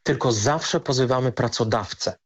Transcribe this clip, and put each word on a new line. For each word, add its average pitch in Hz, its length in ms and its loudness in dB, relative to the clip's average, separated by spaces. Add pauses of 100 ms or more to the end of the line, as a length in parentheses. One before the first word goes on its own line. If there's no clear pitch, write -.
tylko 135 300 0
zawsze 147 480 0
pozywamy 127 520 2
pracodawcę. 110 800 -2 (120)